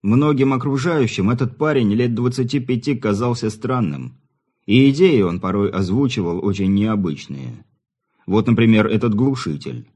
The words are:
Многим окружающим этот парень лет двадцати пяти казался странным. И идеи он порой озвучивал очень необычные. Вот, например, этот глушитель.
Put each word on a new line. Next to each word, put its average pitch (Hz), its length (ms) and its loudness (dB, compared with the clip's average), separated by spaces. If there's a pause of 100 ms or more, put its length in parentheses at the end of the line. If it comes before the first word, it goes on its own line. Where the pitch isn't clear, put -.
Многим 135 500 2
окружающим 135 760 -2
этот 123 260 -4
парень 135 360 0
лет 120 220 0
двадцати 123 460 -2
пяти 127 340 -2
казался 113 540 -2
странным. 82 640 -4 (520)
И 131 240 6
идеи 147 320 4
он 90 200 0
порой 101 280 0
озвучивал 95 760 -2
очень 98 280 0
необычные. 78 920 -4 (600)
Вот, 107 220 0
например, 113 400 4
этот 110 260 0
глушитель. 85 840 -4